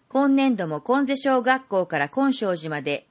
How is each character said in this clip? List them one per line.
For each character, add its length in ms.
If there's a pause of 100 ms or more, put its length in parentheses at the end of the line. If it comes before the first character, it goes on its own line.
今 260
年 220
度 100
も 140
金 260
瀬 80
小 260
学 240
校 200
か 120
ら 120
金 220
勝 260
寺 120
ま 120
で 300